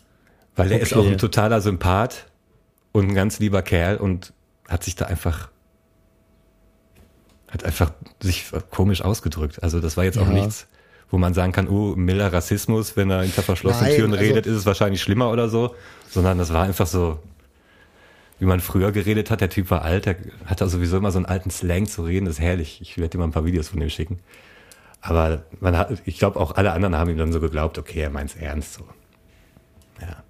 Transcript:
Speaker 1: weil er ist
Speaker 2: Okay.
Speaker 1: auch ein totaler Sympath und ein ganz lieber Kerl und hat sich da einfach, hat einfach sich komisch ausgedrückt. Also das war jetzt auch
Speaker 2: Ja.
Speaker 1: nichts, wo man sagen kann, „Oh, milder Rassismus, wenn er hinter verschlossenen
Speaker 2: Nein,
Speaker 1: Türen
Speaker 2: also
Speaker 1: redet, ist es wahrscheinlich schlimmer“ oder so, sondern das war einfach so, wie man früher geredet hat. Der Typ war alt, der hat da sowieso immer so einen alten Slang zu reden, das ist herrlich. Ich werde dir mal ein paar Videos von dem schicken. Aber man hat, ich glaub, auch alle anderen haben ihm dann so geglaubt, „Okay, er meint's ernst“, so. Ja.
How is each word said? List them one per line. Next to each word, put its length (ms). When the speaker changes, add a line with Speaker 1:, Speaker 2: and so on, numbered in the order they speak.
Speaker 1:
weil 160
er 80
ist 140
Speaker 2:
Okay. 80
Speaker 1:
auch 100
ein 80
totaler 420
Sympath 680
und 160
ein 80
ganz 240
lieber 220
Kerl 340
und 360
hat 160
sich 100
da 120
einfach, 420
hat 160
einfach 260
sich 220
komisch 320
ausgedrückt. 640
Also 160
das 160
war 80
jetzt 140
auch 100
Speaker 2:
Ja. 40
Speaker 1:
nichts, 360
wo 80
man 160
sagen 160
kann, 180
„Oh, 280
milder 360
Rassismus, 640
wenn 140
er 120
hinter 200
verschlossenen 460
Speaker 2:
Nein, 80
Speaker 1:
Türen 160
Speaker 2:
also 100
Speaker 1:
redet, 240
ist 80
es 100
wahrscheinlich 380
schlimmer“ 260
oder 200
so, 260
sondern 300
das 140
war 100
einfach 240
so, 320
wie 80
man 140
früher 300
geredet 400
hat. 120
Der 80
Typ 200
war 120
alt, 240
der 100
hat 160
da 40
sowieso 300
immer 140
so 80
einen 80
alten 240
Slang 360
zu 180
reden, 200
das 120
ist 40
herrlich. 400
Ich 160
werde 140
dir 80
mal 60
ein 80
paar 120
Videos 240
von 120
dem 100
schicken. 280
Aber 400
man 160
hat, 160
ich 120
glaub, 180
auch 160
alle 200
anderen 240
haben 140
ihm 80
dann 160
so 60
geglaubt, 360
„Okay, 240
er 80
meint's 280
ernst“, 360
so. 120
Ja. 300